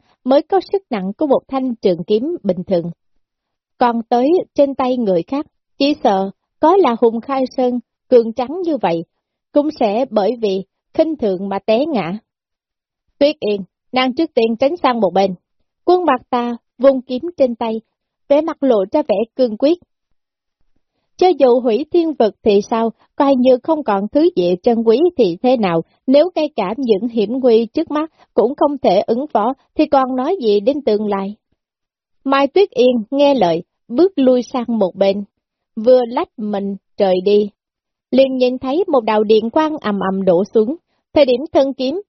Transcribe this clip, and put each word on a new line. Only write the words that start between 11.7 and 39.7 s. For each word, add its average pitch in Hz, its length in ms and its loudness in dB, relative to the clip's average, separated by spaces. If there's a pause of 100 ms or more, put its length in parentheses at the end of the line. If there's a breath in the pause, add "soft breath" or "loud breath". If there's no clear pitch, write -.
ngã. 202 320 -4 (1040)
Tuyết 294 200 2
Yên, 208 220 -4 (300)
nàng 254 240 -2
trước 330 180 -2
tiên 226 260 0
tránh 285 240 0
sang 247 160 0
một 180 140 0
bên. 190 220 0 (500)
Quân 359 200 2
mặt 262 240 0
ta 240 280 -4 (200)
vung 269 240 4
kiếm 254 200 -8 (160)
trên 247 180 0
tay, 226 260 -6 (460)
vẻ 285 140 2
mặt 320 220 -6
lộ 220 280 2
ra 302 100 0
vẻ 220 140 -2 (200)
cương 233 220 -2
quyết. 311 200 0 (1400)
Cho 359 100 2
dù 262 320 4
hủy 240 320 -2
thiên 330 220 0
vực 220 300 0
thì 208 260 2
sao, 226 200 -2 (260)
coi 277 200 2
như 254 280 4
không 311 200 -2
còn 202 280 -2
thứ 320 240 2
gì 180 280 0
trân 233 200 0
quý 226 160 2 (180)
thì 180 260 0
thế 254 140 2
nào, 175 240 0 (260 soft breath)
nếu 294 280 4
ngay 311 200 -2
cả 202 220 -4
những 226 300 -2
hiểm 233 320 -4
nguy 233 260 2
trước 320 260 -6
mắt 302 200 -6 (220 soft breath)
cũng 233 220 0
không 294 220 0
thể 208 240 2
ứng 254 260 -4
phó, 233 260 -2 (220)
thì 311 100 2
còn 262 300 0
nói 277 260 -2
gì 208 180 2
đến 269 220 -2
tương 214 260 -2
lai. 196 280 -4 (880)
Mai 277 240 2
Tuyết 381 220 2
Yên 247 260 2 (160)
nghe 285 220 4
lời, 175 300 0 (240)
bước 320 280 2
lui 254 260 2 (120)
sang 240 140 -6
một 208 280 -2
bên, 196 280 0 (520)
vừa 247 320 4
lách 269 300 -6
mình 202 380 -6 (220)
trời 190 180 2 (100)
đi, 208 240 2 (600)
liền 262 260 2
nhìn 247 200 0
thấy 277 300 -4
một 269 160 0
đạo 214 200 0
điện 220 260 2
quang 311 280 -2